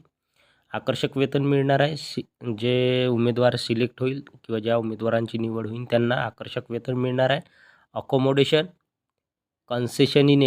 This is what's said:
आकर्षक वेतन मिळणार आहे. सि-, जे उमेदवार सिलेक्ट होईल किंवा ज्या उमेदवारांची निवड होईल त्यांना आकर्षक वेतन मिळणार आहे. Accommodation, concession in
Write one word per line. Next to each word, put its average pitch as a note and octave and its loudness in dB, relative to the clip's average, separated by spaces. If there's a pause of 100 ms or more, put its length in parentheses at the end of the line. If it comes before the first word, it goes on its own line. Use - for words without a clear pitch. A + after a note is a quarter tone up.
(720)
आकर्षक - -4
वेतन C3+ 0
मिळणार C#3 2
आहे. D3 0
सि-, - -10
जे B2+ 0
उमेदवार A#2+ 2
सिलेक्ट A#2+ -2
होईल C3+ -4
किंवा A2+ -6
ज्या A#2 0
उमेदवारांची A2+ -2
निवड A2+ -4
होईल A#2+ -8
त्यांना A#2+ 2
आकर्षक B2 -8
वेतन A#2 -6
मिळणार B2+ 0
आहे. D3 0 (540)
Accommodation, C3+ 2 (1040)
concession C3 2
in C#3 4